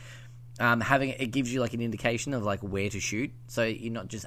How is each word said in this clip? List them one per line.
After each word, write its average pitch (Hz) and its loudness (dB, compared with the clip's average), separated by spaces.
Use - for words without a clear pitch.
Um, 117 6
having, 135 4
it 131 -2
gives 131 2
you, 131 2
like, 117 0
an 117 -2
indication 117 0
of, 120 0
like, 101 2
where 98 0
to 98 -4
shoot, 110 -2
so 120 0
you're 113 -2
not 107 -4
just 107 -6